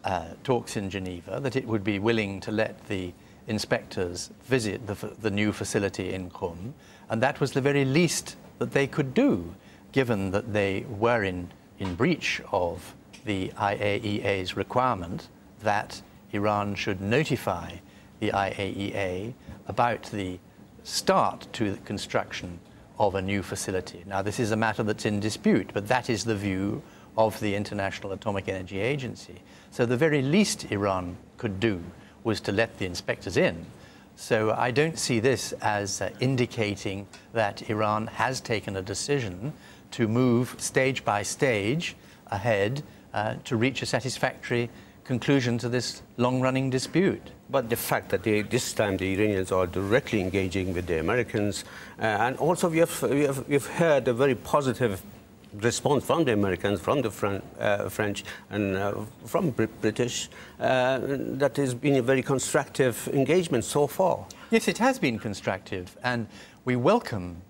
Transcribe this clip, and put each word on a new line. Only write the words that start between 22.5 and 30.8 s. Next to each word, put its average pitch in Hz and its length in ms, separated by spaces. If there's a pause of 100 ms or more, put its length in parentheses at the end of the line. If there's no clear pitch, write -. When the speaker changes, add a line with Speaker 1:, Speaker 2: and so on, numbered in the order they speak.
Speaker 1:
of 101 160
a 95 80
new 98 200
facility. 92 640
Now, 98 160
this 104 160
is 110 140
a 110 40
matter 110 260
that's 107 220
in 104 160
dispute, 110 540
but 104 140
that 127 200
is 110 160
the 110 120
view 101 440 (360)
of 110 240
the 104 140
International 101 580
Atomic 98 360
Energy 95 300
Agency. 113 640 (300)
So 123 140
the 120 120
very 147 260
least 175 480
Iran 92 460 (200)